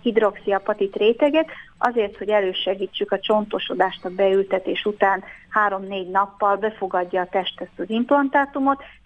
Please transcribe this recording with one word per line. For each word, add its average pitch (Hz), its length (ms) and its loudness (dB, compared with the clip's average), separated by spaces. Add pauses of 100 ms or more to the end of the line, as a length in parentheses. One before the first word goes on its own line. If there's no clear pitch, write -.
hidroxiapatit 202 920 0
réteget, 277 520 2 (300)
azért, 226 400 0
hogy 196 120 -6
elősegítsük 196 800 -2
a 196 80 -2
csontosodást 190 840 -2
a 185 40 -4
beültetés 196 760 0
után 196 380 0 (260)
három-négy 196 600 -2
nappal, 196 460 2
befogadja 190 680 -2
a 180 100 -4
test - 300 -4
ezt - 180 -14
az 185 100 -6
implantátumot 277 960 2 (220)